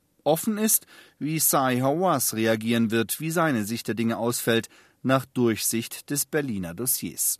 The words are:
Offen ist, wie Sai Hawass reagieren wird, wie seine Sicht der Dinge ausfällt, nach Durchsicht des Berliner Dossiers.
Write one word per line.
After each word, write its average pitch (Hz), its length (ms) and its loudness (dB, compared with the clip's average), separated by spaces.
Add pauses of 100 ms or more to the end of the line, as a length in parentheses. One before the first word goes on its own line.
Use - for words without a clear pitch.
(220)
Offen 170 340 0
ist, 214 300 0 (320)
wie 156 220 -4
Sai 131 400 2
Hawass 147 540 0
reagieren 113 580 2
wird, 113 260 0
wie 160 140 -6
seine 156 320 2
Sicht 113 240 -6
der 113 80 -2
Dinge 113 200 -2
ausfällt, 113 520 0 (340)
nach 131 240 2
Durchsicht - 800 -2
des 143 160 -2
Berliner 107 480 -4
Dossiers. 104 680 -4